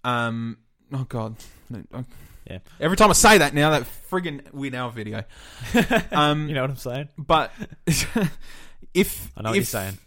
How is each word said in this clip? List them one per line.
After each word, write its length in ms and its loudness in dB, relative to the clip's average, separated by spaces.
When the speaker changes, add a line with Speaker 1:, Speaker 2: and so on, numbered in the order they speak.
Speaker 1:
Um. 520 -4
Oh, 140 -6
God. 320 -8
No, 140 -12
I 120 -10
Speaker 2:
Yeah. 100 -12
Speaker 1:
Every 160 2
time 140 8
I 20 6
say 260 8
that 140 4
now, 200 4
that 100 2
friggin' 440 -6
Weird 200 -8
Al 140 -6
video. 360 -8
Speaker 2:
<laughs> 400 2
Speaker 1:
Um, 360 2
Speaker 2:
You 60 -6
know 80 -2
what 80 -2
I'm 60 -10
saying? 320 -8
Speaker 1:
But 340 0
<laughs> 180 -12
if 420 0
Speaker 2:
I 60 -14
know 80 -4
what 60 -2
you're 60 2
Speaker 1:
if 60 -4
Speaker 2:
saying. 380 -6